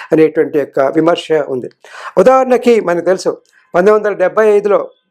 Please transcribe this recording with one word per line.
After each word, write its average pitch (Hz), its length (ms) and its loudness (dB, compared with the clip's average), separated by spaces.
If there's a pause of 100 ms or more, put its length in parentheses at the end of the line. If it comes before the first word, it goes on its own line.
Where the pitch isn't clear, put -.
(120)
అనేటువంటి 156 460 0
యొక్క 139 220 -4
విమర్శ 160 520 -2
ఉంది. 135 380 -4 (480)
ఉదాహరణకి 240 640 2
మనకు 170 240 -4
తెలుసు, - 340 -2 (360)
పంతొమ్మిది 208 340 2
వందల 185 100 -6
డెబ్బై 196 300 0
ఐదులో 202 420 0 (200)